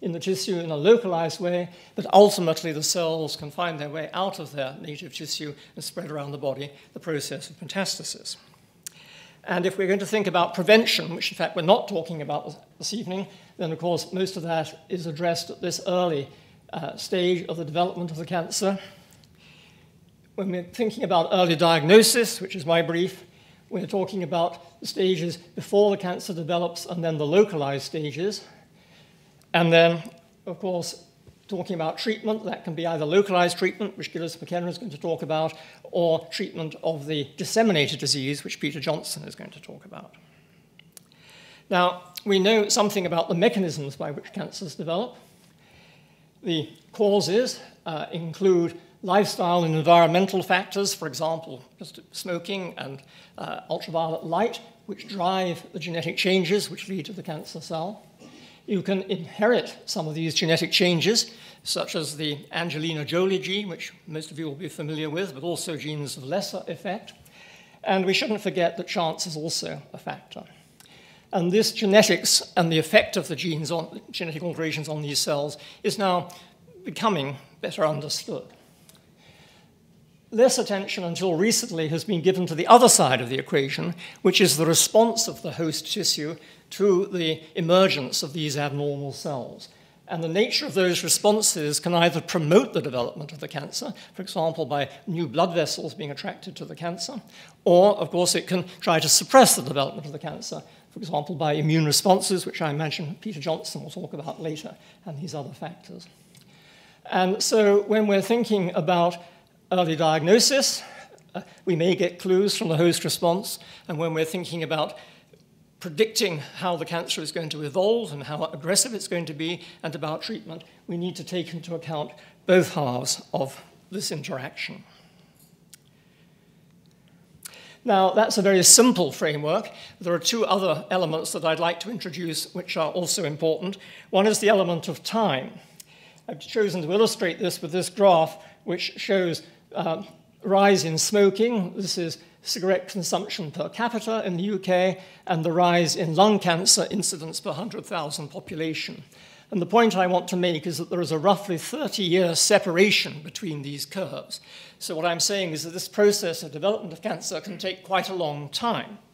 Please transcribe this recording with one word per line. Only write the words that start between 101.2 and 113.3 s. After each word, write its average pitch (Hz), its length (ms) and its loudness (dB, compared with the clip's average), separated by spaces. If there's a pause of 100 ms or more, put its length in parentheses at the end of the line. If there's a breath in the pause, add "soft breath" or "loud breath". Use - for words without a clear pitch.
by 147 180 0
immune 156 320 2
responses, 190 580 2
which - 160 -8
I 156 120 -2
imagine 156 500 -6
Peter 196 180 -10
Johnson 156 440 -6
will 151 80 -14
talk 165 220 -12
about 160 280 -10
later, 156 340 -8 (300 soft breath)
and 147 160 -12
these 156 140 -10
other 139 180 -10
factors. - 540 -16 (1000 soft breath)
And 185 380 2
so 208 400 6
when 214 240 2
we're 202 140 4
thinking 202 520 0
about 175 440 2 (540 loud breath)
early 175 240 2
diagnosis, 170 840 4 (540 loud breath)
uh, 185 60 -8 (240 loud breath)
we 180 100 2
may 175 200 2
get 180 220 -2
clues 190 400 2
from 170 120 -4
the 160 80 0
host 170 260 4
response, 180 560 0 (280 loud breath)